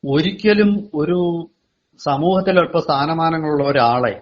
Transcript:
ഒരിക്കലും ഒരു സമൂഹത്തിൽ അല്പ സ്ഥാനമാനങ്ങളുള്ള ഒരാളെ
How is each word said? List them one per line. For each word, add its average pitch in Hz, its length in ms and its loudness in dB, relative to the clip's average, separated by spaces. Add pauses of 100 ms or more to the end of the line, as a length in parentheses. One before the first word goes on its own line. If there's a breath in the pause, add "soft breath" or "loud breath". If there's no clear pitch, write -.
ഒരിക്കലും 202 880 0
ഒരു 156 240 -2 (800)
സമൂഹത്തിൽ 180 600 0
അല്പ 170 200 0
സ്ഥാനമാനങ്ങളുള്ള 156 840 -2
ഒരാളെ 123 580 2